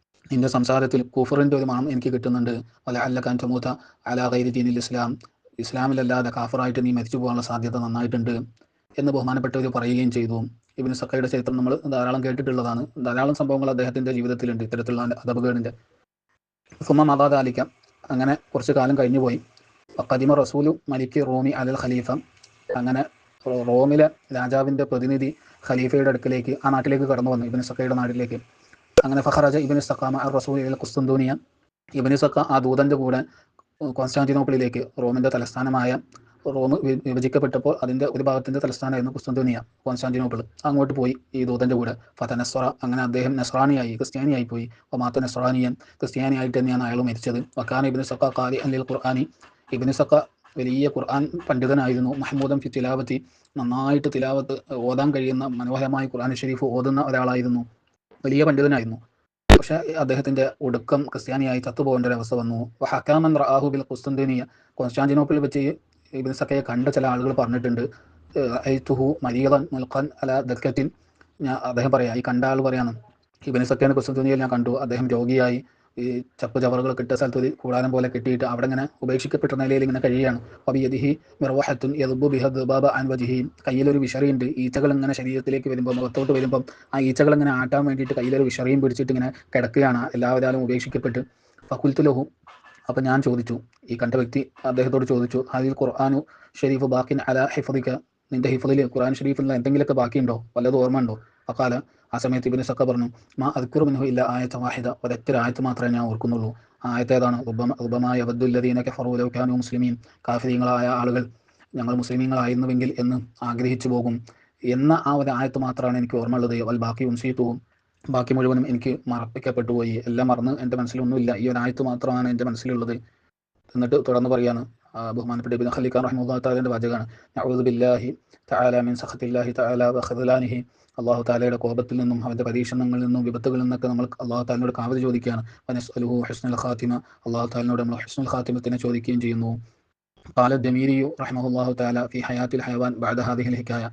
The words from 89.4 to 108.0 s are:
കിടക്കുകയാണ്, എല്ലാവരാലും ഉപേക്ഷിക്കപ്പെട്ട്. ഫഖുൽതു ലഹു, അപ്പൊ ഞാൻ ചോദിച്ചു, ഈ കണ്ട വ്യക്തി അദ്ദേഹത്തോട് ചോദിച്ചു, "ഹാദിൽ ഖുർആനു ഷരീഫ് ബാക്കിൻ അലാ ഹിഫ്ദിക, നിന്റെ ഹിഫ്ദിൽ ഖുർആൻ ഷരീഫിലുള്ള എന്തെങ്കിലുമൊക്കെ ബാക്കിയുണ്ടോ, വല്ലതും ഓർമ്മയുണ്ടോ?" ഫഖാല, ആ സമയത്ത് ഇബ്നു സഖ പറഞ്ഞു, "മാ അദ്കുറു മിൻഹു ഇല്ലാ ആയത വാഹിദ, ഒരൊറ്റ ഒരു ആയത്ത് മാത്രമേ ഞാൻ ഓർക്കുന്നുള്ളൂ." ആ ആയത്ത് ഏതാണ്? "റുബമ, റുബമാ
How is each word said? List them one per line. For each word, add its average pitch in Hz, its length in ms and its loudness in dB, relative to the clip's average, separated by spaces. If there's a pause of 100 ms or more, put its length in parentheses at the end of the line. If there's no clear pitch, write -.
കിടക്കുകയാണ്, 123 680 2
എല്ലാവരാലും 127 480 2
ഉപേക്ഷിക്കപ്പെട്ട്. 123 600 -2 (480)
ഫഖുൽതു 143 320 2
ലഹു, 135 220 4 (640)
അപ്പൊ 131 140 -2
ഞാൻ 131 200 2
ചോദിച്ചു, 120 340 0 (340)
ഈ 117 60 -4
കണ്ട 120 180 -2
വ്യക്തി 127 360 -2 (140)
അദ്ദേഹത്തോട് 127 400 2
ചോദിച്ചു, 127 440 0
"ഹാദിൽ 131 240 -2
ഖുർആനു 135 460 0 (360)
ഷരീഫ് 135 300 0
ബാക്കിൻ 127 340 0 (100)
അലാ 131 240 2
ഹിഫ്ദിക, 135 360 -2 (420)
നിന്റെ 127 180 0
ഹിഫ്ദിൽ 135 360 2
ഖുർആൻ 127 300 0
ഷരീഫിലുള്ള 135 400 -2
എന്തെങ്കിലുമൊക്കെ 139 400 2
ബാക്കിയുണ്ടോ, 120 520 0 (100)
വല്ലതും 127 220 2
ഓർമ്മയുണ്ടോ?" 127 360 2 (300)
ഫഖാല, 120 300 -2 (380)
ആ 120 60 -4
സമയത്ത് 127 300 -2
ഇബ്നു 127 140 0
സഖ 127 220 -2
പറഞ്ഞു, 123 240 0 (300)
"മാ 131 180 0
അദ്കുറു 151 280 0
മിൻഹു 135 200 0
ഇല്ലാ 127 240 0
ആയത 123 280 -4
വാഹിദ, 123 320 -6
ഒരൊറ്റ 123 420 -6
ഒരു 131 80 2
ആയത്ത് 120 240 -2
മാത്രമേ 123 280 -2
ഞാൻ 120 140 0
ഓർക്കുന്നുള്ളൂ." 113 460 -2 (340)
ആ 123 100 -4
ആയത്ത് 123 200 2
ഏതാണ്? 123 320 2
"റുബമ, 120 340 -2
റുബമാ 123 340 0